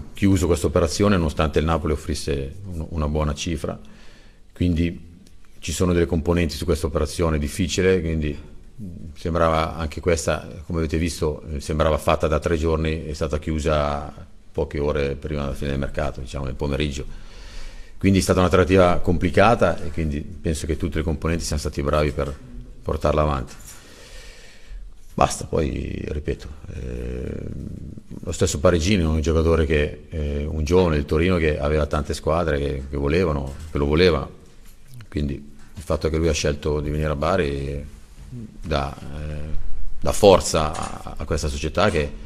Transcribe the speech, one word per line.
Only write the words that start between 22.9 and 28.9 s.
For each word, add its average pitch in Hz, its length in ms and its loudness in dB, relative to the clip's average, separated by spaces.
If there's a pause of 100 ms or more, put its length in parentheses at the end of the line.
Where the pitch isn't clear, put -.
avanti. 71 320 -2 (1600)
Basta, - 320 2
poi 69 600 -2
ripeto, 76 400 -6 (260)
eh, 64 680 -8 (800)
lo 85 80 -8
stesso 90 280 0
Parigini 87 420 4